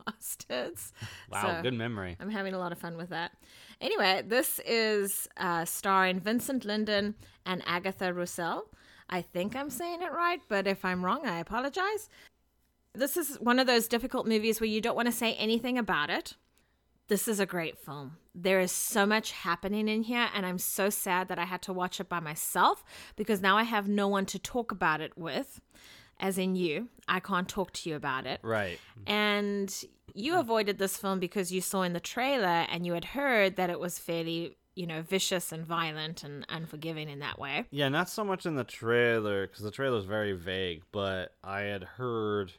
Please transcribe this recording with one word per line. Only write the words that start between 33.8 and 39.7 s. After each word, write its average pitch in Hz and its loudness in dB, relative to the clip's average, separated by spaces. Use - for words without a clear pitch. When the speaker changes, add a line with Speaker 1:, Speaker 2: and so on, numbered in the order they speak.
Speaker 1:
was 175 -4
fairly, 165 -4
you 180 -6
know, 160 -6
vicious 180 0
and 160 -8
violent 160 -4
and 143 -10
unforgiving 160 -6
in 143 -10
that 139 -6
way. 139 -2
Speaker 2:
Yeah, 143 2
not 147 2
so 226 -4
much 190 -2
in 170 -2
the 127 0
trailer, 113 2
'cause - -12
the 104 -6